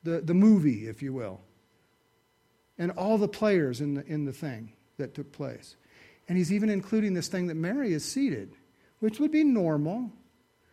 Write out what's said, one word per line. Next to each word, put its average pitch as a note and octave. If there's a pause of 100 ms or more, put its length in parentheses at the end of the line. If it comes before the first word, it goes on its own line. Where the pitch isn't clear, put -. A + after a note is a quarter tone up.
The, E3
the E3+
movie, D#3+
if A2
you C3+
will. G2 (1400)
And F3
all G3+
the G3+
players E3+
in D3
the, C#3
in D3+
the C3+
thing A2+ (260)
that C3
took C#3+
place. B2+ (520)
And F3
he's F3+
even G#3
including G3+
this E3+
thing F3+
that E3
Mary F#3+
is D3
seated, E3 (460)
which G#3+
would D4+
be D#4
normal F#3+ (640)